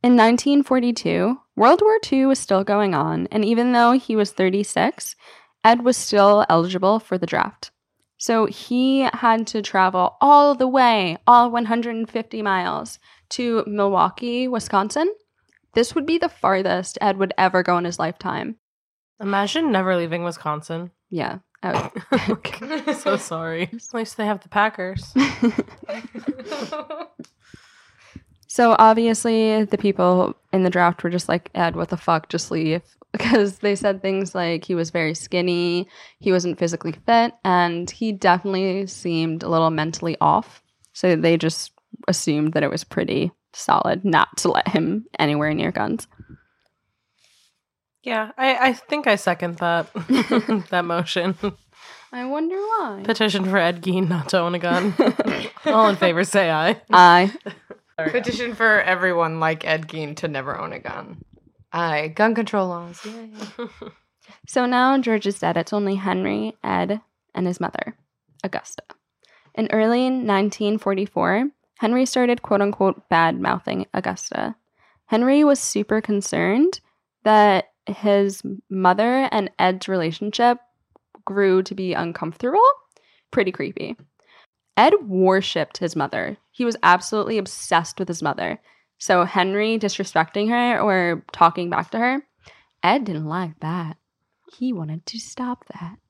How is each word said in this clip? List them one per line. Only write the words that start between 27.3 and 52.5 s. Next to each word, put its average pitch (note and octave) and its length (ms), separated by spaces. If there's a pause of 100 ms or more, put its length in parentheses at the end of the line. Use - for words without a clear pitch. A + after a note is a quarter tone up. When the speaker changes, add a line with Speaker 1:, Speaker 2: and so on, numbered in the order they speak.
Speaker 1:
So A#3 300
obviously A3 880
the G3+ 140
people F3+ 560 (160)
in F#3 120
the F3+ 60
draft F3 340
were E3+ 60
just F3 180
like, F3 280
"Ed, E3+ 200
what E3+ 140
the F3 80
fuck? D#3+ 320
Just - 220
leave." D#3+ 320 (280)
Because G#3+ 480
they G3+ 160
said G3 260
things F#3+ 340
like E3+ 300
he F3+ 100
was E3 160
very D#3+ 220
skinny, F3 720 (320)
he G3 120
wasn't F3+ 280
physically E3 340 (120)
fit, A#3 280 (100)
and F3 460
he A3 220
definitely F#3+ 760
seemed E3 560
a - 60
little E3 220
mentally D#3+ 500
off. - 400 (320)
So F3+ 220
they E3 220
just - 340 (360)
assumed D3+ 460
that D3+ 100
it - 80
was - 120
pretty - 480 (220)
solid - 520
not E3 320
to - 140
let - 160
him F#3 380 (140)
anywhere D3+ 340
near - 180
guns. - 360 (2000)
Speaker 2:
Yeah, A3 340
I, C4 320
I A#3+ 40
think D4 340
I G#3 80
second F3 420
that, E3+ 360
<laughs> A3 800
that F3 140
motion. F3 500 (760)
Speaker 1:
I B3 140
wonder D#4+ 320